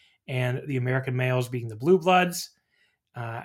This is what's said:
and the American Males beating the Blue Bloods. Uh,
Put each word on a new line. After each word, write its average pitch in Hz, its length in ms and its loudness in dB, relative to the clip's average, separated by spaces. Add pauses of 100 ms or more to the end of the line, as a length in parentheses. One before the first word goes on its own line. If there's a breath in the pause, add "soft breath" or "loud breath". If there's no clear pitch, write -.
(280 soft breath)
and 127 400 -2
the 139 80 -2
American 127 400 0
Males 127 320 0
beating 120 220 -6
the 110 80 -10
Blue 165 200 6
Bloods. 180 520 2 (640)
Uh, 117 280 -8